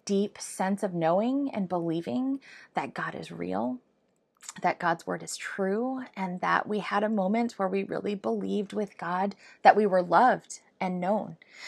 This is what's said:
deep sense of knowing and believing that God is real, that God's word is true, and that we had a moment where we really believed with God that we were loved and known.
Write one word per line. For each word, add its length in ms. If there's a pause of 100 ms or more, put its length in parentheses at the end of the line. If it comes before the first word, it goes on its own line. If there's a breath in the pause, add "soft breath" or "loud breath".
deep 360
sense 440
of 100
knowing 580
and 160
believing 680 (360 loud breath)
that 200
God 220
is 160
real, 480 (840)
that 160
God's 300
word 160
is 120
true, 680 (120)
and 240
that 280
we 100
had 240
a 60
moment 500
where 100
we 140
really 320
believed 580
with 240
God 380 (280 soft breath)
that 140
we 100
were 160
loved 580 (220)
and 160
known. 380 (320 loud breath)